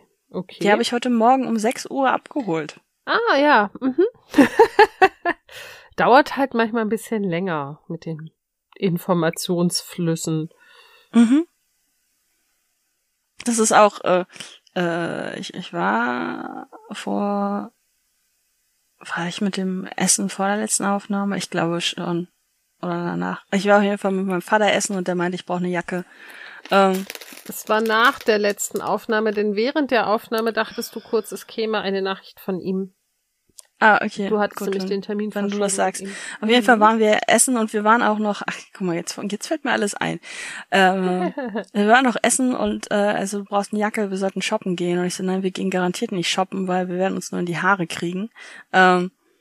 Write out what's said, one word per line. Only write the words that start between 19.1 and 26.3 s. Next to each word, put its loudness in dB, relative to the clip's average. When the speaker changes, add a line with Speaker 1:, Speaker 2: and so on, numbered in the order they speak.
Speaker 2:
ich -8
mit -2
dem -4
Essen 0
vor -4
der -2
letzten -4
Aufnahme? -2
Ich -8
glaube -2
schon. -4
Oder -4
danach. -6
Ich 0
war 6
auf 6
jeden 0
Fall -2
mit -2
meinem -2
Vater 2
essen -2
und -4
der -2
meinte, -2
ich -12
brauche -4
eine -4
Jacke. -6